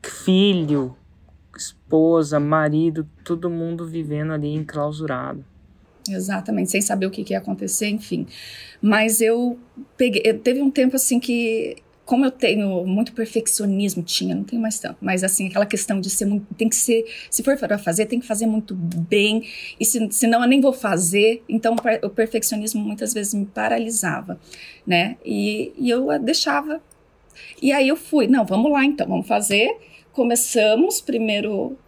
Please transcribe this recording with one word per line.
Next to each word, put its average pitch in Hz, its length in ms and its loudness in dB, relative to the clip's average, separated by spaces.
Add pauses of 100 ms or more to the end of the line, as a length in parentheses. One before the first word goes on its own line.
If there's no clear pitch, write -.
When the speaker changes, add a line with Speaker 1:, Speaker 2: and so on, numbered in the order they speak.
Speaker 1:
Filho, 165 920 2 (600)
esposa, 156 840 2
marido, 156 680 2 (180)
todo 175 240 -2
mundo 170 360 -4
vivendo 156 460 -4
ali 151 220 -4
enclausurado. 151 880 -6 (680)
Speaker 2:
Exatamente, 190 640 -4
sem 196 100 0
saber 196 240 -2
o 190 60 -4
que, 202 140 -10
que 190 80 -6
ia - 60 -2
acontecer, 98 500 -6
enfim. - 360 -6 (560)
Mas 214 380 2
eu 240 400 2 (380)
peguei, 247 260 2
eu, - 160 2
teve 262 220 0
um 269 100 2
tempo 262 240 2
assim 254 240 2
que, 233 560 -2 (300)
como 254 180 2
eu 262 80 2
tenho 202 540 0
muito 202 260 0
perfeccionismo, 202 920 -2
tinha, 180 320 -2
não 196 120 -2
tenho 233 160 -4
mais 220 180 -4
tanto, - 220 -10
mas 190 200 0
assim, 190 260 -2
aquela 202 180 0
questão 208 340 -2
de 185 100 -4
ser - 160 -2
muito, 202 200 0 (100)
tem 226 140 0
que - 80 -2
ser, 226 280 2 (240)
se - 140 -4
for 269 140 2
pra 208 200 -2
fazer, 202 280 0
tem 247 160 -2
que - 60 -12
fazer 214 200 0
muito 214 260 0
bem, 185 680 0 (340)
e - 60 -2
se, 220 280 0
senão 233 300 4
eu 240 60 2
nem 269 140 6
vou 269 100 6
fazer, 202 800 2
então 226 240 2
o 233 80 -2
per-, 220 200 0
o 202 80 -2
perfeccionismo 220 720 -2
muitas 214 320 -4
vezes 208 200 -4
me 202 120 0
paralisava, 214 960 -4 (460)
né, 185 400 0
e, 208 520 -4
e 247 120 0
eu 254 200 0
a 294 80 0
deixava, 302 640 -2 (800)
e 269 120 4
aí 269 160 4
eu 311 80 2
fui, 262 300 2
"Não, 240 180 4
vamos 226 260 2
lá 277 140 4
então, 294 220 0
vamos 185 200 -2
fazer", 208 480 2 (380)
começamos 240 880 2
primeiro 220 720 -2 (120)